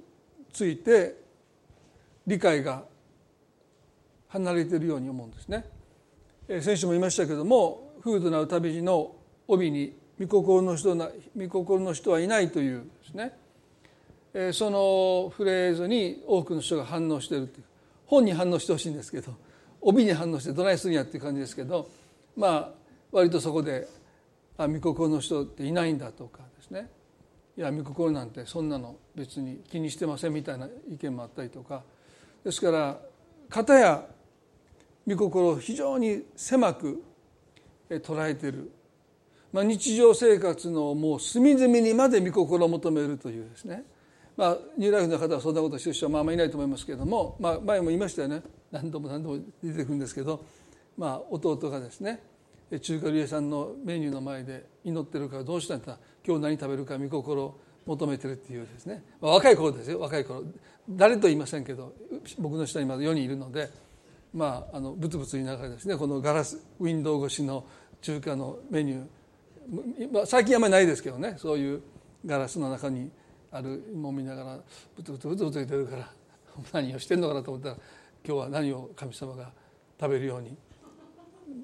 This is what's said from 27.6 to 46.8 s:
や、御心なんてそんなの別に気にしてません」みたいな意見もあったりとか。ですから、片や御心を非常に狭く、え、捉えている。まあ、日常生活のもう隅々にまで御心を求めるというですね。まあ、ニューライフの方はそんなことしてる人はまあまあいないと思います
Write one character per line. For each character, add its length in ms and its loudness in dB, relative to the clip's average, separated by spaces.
や、 100 -4
御 120 -6
心 280 -2
な 120 -4
ん 60 -12
て 160 -14
そ 160 -8
ん 80 -4
な 80 -4
の 180 -12
別 260 -10
に 280 -10
気 100 -8
に 100 -4
し 60 -10
て 100 -6
ま 120 -4
せ 120 -6
ん」 40 -4
み 100 -6
た 120 -8
い 40 -10
な 80 -10
意 100 -12
見 180 -8
も 80 -10
あ 40 -14
っ 20 -20
た 140 -12
り 60 -10
と 120 -18
か。 220 -12
で 60 -4
す 100 -6
か 80 2
ら、 300 2
片 240 4
や 320 8
御 80 0
心 340 2
を 80 2
非 160 -8
常 240 -2
に 260 0
狭 400 2
く、 280 -6
え、 60 -4
捉 320 -4
え 80 -2
て 120 -6
い 40 -4
る。 200 -10
ま 100 0
あ、 20 2
日 320 0
常 180 12
生 240 8
活 320 -2
の 240 0
も 220 2
う 40 -4
隅 360 6
々 120 6
に 160 6
ま 120 6
で 140 4
御 100 0
心 340 4
を 40 6
求 220 0
め 100 2
る 160 -2
と 120 -12
い 120 -8
う 80 -14
で 80 -20
す 80 -16
ね。 180 -10
ま 120 4
あ、 80 2
ニ 100 2
ュ 20 6
ー 20 6
ラ 80 6
イ 60 6
フ 20 2
の 100 2
方 160 0
は 80 0
そ 100 0
ん 40 0
な 60 2
こ 100 2
と 80 -6
し 40 -10
て 60 -4
る 60 -2
人 100 -2
は 60 0
ま 80 0
あ 40 2
ま 80 0
あ 20 0
い 40 0
な 60 4
い 80 2
と 60 -8
思 100 -2
い 20 0
ま 80 -4
す 80 -12